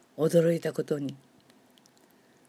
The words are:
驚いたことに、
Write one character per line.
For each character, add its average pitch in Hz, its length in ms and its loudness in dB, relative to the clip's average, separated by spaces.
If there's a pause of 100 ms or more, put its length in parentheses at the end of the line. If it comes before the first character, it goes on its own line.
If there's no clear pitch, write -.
(160)
驚 165 380 4
い 165 60 -4
た 156 120 -6
こ 147 120 -4
と 147 160 -4
に、 139 160 -8 (1300)